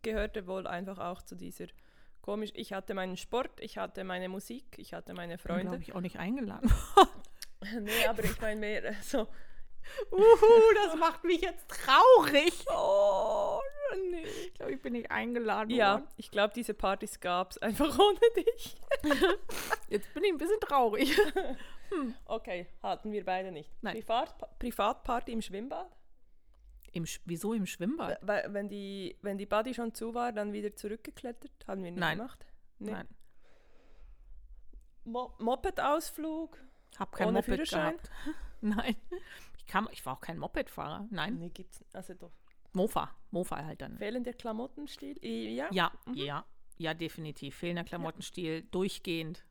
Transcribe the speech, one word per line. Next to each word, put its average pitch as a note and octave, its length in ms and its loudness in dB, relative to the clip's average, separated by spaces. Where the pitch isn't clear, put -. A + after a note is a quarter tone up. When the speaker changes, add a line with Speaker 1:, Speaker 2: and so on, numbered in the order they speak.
Speaker 1:
gehörte G#3+ 460 -4
wohl F#3+ 180 -6
einfach F#3+ 320 -6
auch F3+ 240 -8
zu - 140 -16
dieser F3+ 320 -12
komisch, G#3 320 -6
ich A3 200 -10
hatte G3 200 -6
meinen F#3 240 -4
Sport, - 420 -6
ich - 180 -12
hatte F#3+ 260 -8
meine F#3 260 -6
Musik, G3+ 500 -12
ich - 140 -16
hatte E3+ 200 -12
meine F3 200 -10
Speaker 2:
Bin, E3+ 60 -12
Speaker 1:
Freunde. F3+ 320 -2
Speaker 2:
glaub F3 100 -6
ich, - 120 -12
auch F#3 80 -6
nicht F3+ 180 -8
eingeladen G#3+ 500 -2
<laughs> - 260 4
worden. - 880 2
Speaker 1:
Nee, A3 240 2
aber A3 160 0
ich - 160 0
meine G#3+ 200 -2
mehr, G#3 260 -4
äh, - 160 -4
so. - 260 0
Speaker 2:
Uhu, A4 640 12
das E4 160 0
macht E4 240 2
mich E4+ 180 4
jetzt F4+ 280 -4
traurig. D#4 1000 8
Speaker 1:
Oh, - 920 4
nee. E4 120 -4
Speaker 2:
Ich F4+ 80 -12
glaub, - 160 -8
ich C#4 120 -6
bin B3 120 -6
nicht A#3 180 -6
eingeladen A3 600 -2
Speaker 1:
Ja, G#3+ 220 6
Speaker 2:
worden. B3+ 140 -2
Speaker 1:
ich - 120 -14
glaub, G#3 240 2
diese A#3 200 -4
Partys G3 480 -2
gab's F3+ 360 -2
einfach A#3+ 420 0
<laughs> - 0 -
ohne G4+ 200 8
dich. - 400 -2
Speaker 2:
<laughs> D4 120 4
Jetzt - 240 -4
bin D#4 120 -2
ich G4+ 60 6
ein D#4+ 60 0
bisschen F#4 240 0
traurig. C4+ 600 4
<laughs> G4+ 60 8
Hm. C#4 240 -2
Speaker 1:
Okay, F#3 420 -6
hatten G3+ 300 -4
wir G#3 100 -4
beide F#3+ 260 -2
nicht. D#3 220 -12
Speaker 2:
Nein. G3 140 -4
Speaker 1:
Privat-, - 640 -4
Privatparty A#3 720 -2
im A3+ 100 -2
Schwimmbad? C4+ 480 -8
Speaker 2:
Im E3 140 -4
Sch-, - 180 -10
wieso F3 300 -4
im G#3+ 120 0
Schwimmbad? G#3+ 560 -4
Speaker 1:
We-, F#3 60 -6
weil, G3+ 260 0
wenn G3+ 140 -4
die, G3 540 -10
wenn G3+ 160 -4
die G3+ 80 -6
Body A3 280 0
schon A#3 200 -6
zu A3+ 200 -8
war, A#3+ 200 -4
dann G#3 180 -4
wieder G#3 240 -6
zurückgeklettert? - 880 -12
Haben F#3+ 200 -8
wir F3 60 -10
nicht F3+ 100 -8
Speaker 2:
Nein. D#3+ 160 0
Speaker 1:
gemacht? A#3+ 280 -12
Nee. G#3 120 -8
Speaker 2:
Nein. - 160 -8
Speaker 1:
Mo-, A#3+ 340 -6
Moped-Ausflug? D#4 1160 -2
Speaker 2:
Hab - 160 -6
kein F#3 120 0
Speaker 1:
Ohne A#3+ 100 2
Speaker 2:
Moped A#3+ 80 0
Speaker 1:
Führerschein? D#4 520 0
Speaker 2:
gehabt. - 140 -14
<laughs> - 260 -10
Nein. G#3+ 340 0
Ich - 80 -14
kam, G3+ 260 -2
ich - 140 -16
war C3 120 -4
auch - 40 -18
kein E3 160 -8
Moped-Fahrer. F3 720 -6
Nein. E3 280 -4
Speaker 1:
Nee, E3+ 120 -10
gibt's, - 340 -16
also F#3+ 200 -12
doch. F3 180 -18
Speaker 2:
Mofa. F3+ 420 0
Mofa F3 320 -4
halt D#3 180 -10
dann. - 160 -12
Speaker 1:
Fehlender A#3 360 -6
Klamottenstil? C#4 880 -10
I-, A3+ 320 -6
ja? C4 160 -6
Speaker 2:
Ja, F3+ 200 0
Speaker 1:
Mhm. B3 100 -8
Speaker 2:
ja. C#3+ 300 -6
Ja, D#3+ 140 -4
definitiv. D#3 600 -10
Fehlender F3 280 -4
Speaker 1:
Ja. - 40 -10
Speaker 2:
Klamottenstil, E3 760 -8
durchgehend. F3 880 -4